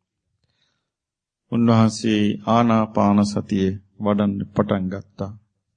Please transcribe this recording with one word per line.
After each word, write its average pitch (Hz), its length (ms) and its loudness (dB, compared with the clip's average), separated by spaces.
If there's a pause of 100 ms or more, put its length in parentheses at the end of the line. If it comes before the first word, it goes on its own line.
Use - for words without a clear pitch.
(1500)
උන්වහන්සේ 113 720 2 (240)
ආනාපාන 110 760 2
සතිය 101 460 -2 (280)
වඩන්න 104 380 -2 (120)
පටන් 101 420 -2
ගත්තා. 98 440 -12 (440)